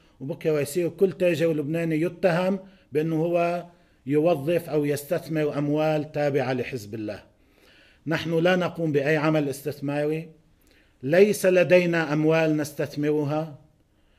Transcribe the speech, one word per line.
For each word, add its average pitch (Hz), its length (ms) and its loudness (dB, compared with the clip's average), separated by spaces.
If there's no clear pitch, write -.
وبكرة 156 400 -2
يصير 170 280 -2
كل 190 240 0
تاجر 165 400 0
لبناني 156 480 -2
يتهم 180 580 0
بأنه 156 320 0
هو 170 420 0
يوظف 156 640 0
أو 147 160 0
يستثمر 147 720 -4
أموال 151 540 0
تابعة 139 400 0
لحزب 117 420 -6
الله. 107 280 -8
نحن 160 320 -2
لا 180 180 4
نقوم 170 360 -2
بأي 143 240 0
عمل 151 320 0
استثماري، 147 800 -6
ليس 190 440 4
لدينا 175 640 4
أموال 156 440 4
نستثمرها. 147 1040 -2